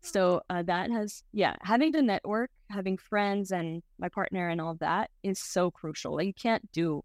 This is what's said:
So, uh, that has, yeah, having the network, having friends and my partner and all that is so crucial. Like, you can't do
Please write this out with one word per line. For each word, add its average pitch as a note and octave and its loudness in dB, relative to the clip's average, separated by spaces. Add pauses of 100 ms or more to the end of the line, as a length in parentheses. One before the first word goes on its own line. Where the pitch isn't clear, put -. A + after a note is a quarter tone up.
So, F3+ 2
uh, F3 -2
that F3+ 0
has, G#3+ -4
yeah, F#3+ 2
having B3 4
the D4+ 4
network, A3 0 (200)
having F#3+ -2
friends G3+ 0
and E3+ -2 (160)
my F3+ -4
partner F#3 -2
and E3+ 0
all E3 -4
that E3 0 (120)
is G3 -2
so F3+ 0
crucial. - -6
Like, E3 0
you G3 -2
can't A3+ 0
do D#3+ 0